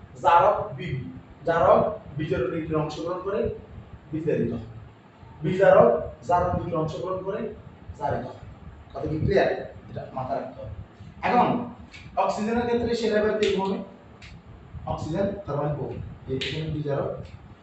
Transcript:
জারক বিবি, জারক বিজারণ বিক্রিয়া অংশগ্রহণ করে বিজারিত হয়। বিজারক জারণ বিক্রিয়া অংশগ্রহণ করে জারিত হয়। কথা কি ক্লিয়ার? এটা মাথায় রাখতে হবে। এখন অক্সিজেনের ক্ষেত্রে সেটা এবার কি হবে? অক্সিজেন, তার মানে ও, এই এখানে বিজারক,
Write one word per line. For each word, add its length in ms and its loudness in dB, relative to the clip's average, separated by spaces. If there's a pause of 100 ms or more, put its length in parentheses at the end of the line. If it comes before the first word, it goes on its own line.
(200)
জারক 560 6
বিবি, 420 -6 (280)
জারক 500 6 (200)
বিজারণ 340 0
বিক্রিয়া 320 0
অংশগ্রহণ 380 -4
করে 340 -2 (580)
বিজারিত 400 0
হয়। 80 -6 (840)
বিজারক 840 6
জারণ 260 2
বিক্রিয়া 280 -2
অংশগ্রহণ 420 -4
করে 320 -6 (440)
জারিত 280 -2
হয়। 80 -12 (600)
কথা 140 -6
কি 100 -2
ক্লিয়ার? 300 4 (420)
এটা 240 -10
মাথায় 260 -4
রাখতে 220 -10
হবে। 80 -10 (520)
এখন 480 2 (460)
অক্সিজেনের 500 0
ক্ষেত্রে 280 2
সেটা 260 2
এবার 180 2
কি 180 4
হবে? 220 0 (1080)
অক্সিজেন, 400 -2 (200)
তার 100 -2
মানে 160 0
ও, 200 -4 (360)
এই 80 -2
এখানে 340 -4
বিজারক, 400 -2 (520)